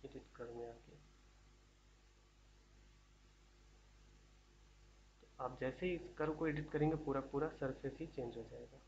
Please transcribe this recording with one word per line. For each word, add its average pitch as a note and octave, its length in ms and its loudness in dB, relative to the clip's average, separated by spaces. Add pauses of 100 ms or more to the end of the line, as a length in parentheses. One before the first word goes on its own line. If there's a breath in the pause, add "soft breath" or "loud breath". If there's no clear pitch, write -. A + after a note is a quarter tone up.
Edit B2+ 180 -10 (120)
curve A#2 200 -8
में A#2 120 -4
आके। A2+ 280 -14 (4000)
तो - 220 -8
आप B2+ 180 -2
जैसे C3 240 0
ही F3+ 80 4
इस - 240 -4
curve D#3 160 2
को D#3 140 4
edit D3+ 240 2
करेंगे D#3 240 6 (100)
पूरा C3+ 160 4 (100)
पूरा C#3+ 160 4 (120)
surface C3+ 400 -2
ही D#3+ 80 -2
चेंज A#2 300 -4
हो A2+ 60 -6
जाएगा। A#2+ 440 -12